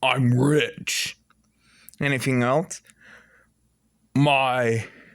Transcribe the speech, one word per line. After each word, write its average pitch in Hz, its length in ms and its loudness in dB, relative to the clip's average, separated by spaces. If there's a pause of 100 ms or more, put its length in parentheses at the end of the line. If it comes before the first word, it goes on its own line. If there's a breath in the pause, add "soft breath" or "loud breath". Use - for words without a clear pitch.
I'm 127 360 2
rich. - 760 -2 (800 loud breath)
Anything 135 420 -2
else? 135 400 -2 (1300 loud breath)
My 127 720 0 (280 loud breath)